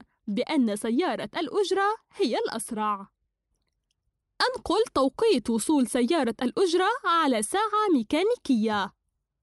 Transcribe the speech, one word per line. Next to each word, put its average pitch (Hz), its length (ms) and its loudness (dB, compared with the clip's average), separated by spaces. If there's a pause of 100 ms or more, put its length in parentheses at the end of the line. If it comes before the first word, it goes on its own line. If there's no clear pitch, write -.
(260)
بأن 226 500 0
سيارة 233 600 -2
الأجرة 381 600 0 (160)
هي 311 260 0
الأسرع. 214 720 -4 (1300)
أنقل 440 420 0 (120)
توقيت 277 560 0
وصول 247 360 2
سيارة 247 560 0
الأجرة 359 460 0 (160)
على 311 380 2
ساعة 427 520 0
ميكانيكية، 226 1000 0 (480)